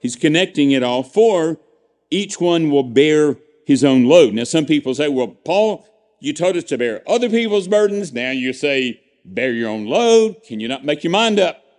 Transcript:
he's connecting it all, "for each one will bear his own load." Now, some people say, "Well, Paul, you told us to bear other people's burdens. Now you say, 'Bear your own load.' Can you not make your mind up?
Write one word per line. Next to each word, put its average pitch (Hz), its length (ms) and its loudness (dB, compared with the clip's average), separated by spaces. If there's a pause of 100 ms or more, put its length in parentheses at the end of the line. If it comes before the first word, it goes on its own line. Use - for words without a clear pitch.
he's 120 160 -8
connecting 156 540 0
it 135 120 0
all, 123 200 -2
"for 170 560 0 (520)
each 196 300 -4
one 170 300 0
will 143 120 2
bear 147 560 2 (260)
his 139 200 2
own 131 200 4
load." 135 300 6
Now, 113 100 -2
some 156 220 -2
people 139 280 -2
say, 147 140 -2
"Well, 127 200 -2
Paul, 196 580 -2 (340)
you 143 140 -6
told 175 240 -2
us 160 60 -8
to 139 120 -6
bear 117 300 -4
other 214 240 0
people's 208 380 -2
burdens. 202 440 0
Now 123 200 -6
you 131 200 -4
say, 131 480 -2 (240)
'Bear 120 300 -4
your 117 160 -4
own 107 160 -8
load.' 220 600 2
Can 110 140 -10
you 113 80 -8
not 131 160 -10
make 151 200 -4
your 170 60 -2
mind 208 300 2
up? 170 240 -2 (140)